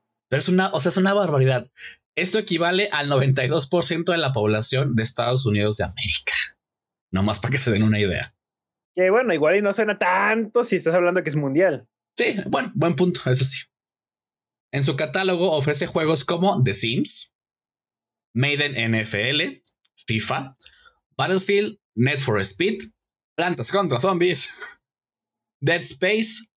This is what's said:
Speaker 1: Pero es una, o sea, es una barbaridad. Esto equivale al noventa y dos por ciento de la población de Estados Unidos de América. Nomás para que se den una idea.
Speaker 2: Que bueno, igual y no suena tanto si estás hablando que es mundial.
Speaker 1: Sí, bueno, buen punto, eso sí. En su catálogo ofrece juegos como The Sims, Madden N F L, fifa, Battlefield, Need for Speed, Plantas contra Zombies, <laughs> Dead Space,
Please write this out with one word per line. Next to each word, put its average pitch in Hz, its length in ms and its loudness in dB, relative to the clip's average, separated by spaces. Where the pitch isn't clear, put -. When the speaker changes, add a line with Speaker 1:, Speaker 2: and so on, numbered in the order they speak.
Speaker 1:
Pero 131 100 0
es - 100 0
una, 185 220 2
o 160 80 -2
sea, 180 100 2
es 165 80 2
una 190 160 2
barbaridad. 135 580 2
Esto 190 240 0
equivale 180 520 0
al 147 180 -2
noventa 135 360 2
y - 20 -2
dos 151 200 0
por 175 180 0
ciento 165 260 0
de 170 60 2
la 143 160 0
población 113 640 0
de 110 80 2
Estados 123 420 -2
Unidos 104 320 0
de 98 80 -2
América. - 480 -4
Nomás 101 280 0
para - 140 -4
que - 60 -2
se 120 120 0
den 107 120 2
una 107 160 2
idea. 98 340 -2
Speaker 2:
Que 185 160 2
bueno, 226 220 2
igual 156 220 2
y 202 60 2
no 202 100 2
suena 208 280 -2
tanto 208 640 0
si 190 140 -2
estás 165 180 0
hablando 175 280 2
que 156 60 -6
es 143 60 -4
mundial. 147 520 0
Speaker 1:
Sí, 240 180 0
bueno, 208 260 -2
buen 165 220 0
punto, 175 340 0
eso 127 160 2
sí. - 160 -2
En 143 100 0
su 139 140 0
catálogo 180 540 0
ofrece 147 340 0
juegos 160 400 0
como 175 380 0
The 190 100 2
Sims, - 600 -2
Madden 143 420 0
N 113 240 0
F 107 300 -2
L, 151 320 -4
fifa, 135 500 -4
Battlefield, 190 640 0
Need 135 240 2
for 113 220 0
Speed, 190 400 -2
Plantas 160 360 -2
contra 175 280 0
Zombies, 175 840 -2
<laughs> - 400 -20
Dead 165 200 0
Space, - 760 -2